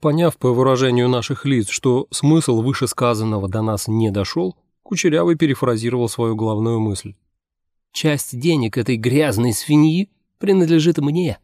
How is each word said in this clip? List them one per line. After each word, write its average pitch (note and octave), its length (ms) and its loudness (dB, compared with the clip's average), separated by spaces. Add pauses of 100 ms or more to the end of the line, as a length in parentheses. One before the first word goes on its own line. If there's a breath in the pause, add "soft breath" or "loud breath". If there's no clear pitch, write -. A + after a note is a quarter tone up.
Поняв D#3 360 2
по B2+ 140 0
выражению B2+ 560 2
наших B2+ 380 -2
лиц, B2+ 240 0
что B2+ 420 -2
смысл C#3+ 500 2
вышесказанного A2+ 840 -2
до G#2 140 -4
нас A2 260 -2
не A2 240 0
дошел, D#3+ 460 -4 (260)
Кучерявый E3+ 520 0
перефразировал B2 760 0
свою A2+ 260 -2
главную A2 460 -2
мысль. G#2 340 -6 (800)
«Часть D3 440 -2
денег C3 400 0
этой A#2+ 200 -2
грязной B2 560 0
свиньи D#3 580 2 (260)
принадлежит E3+ 600 2
мне D3+ 460 -2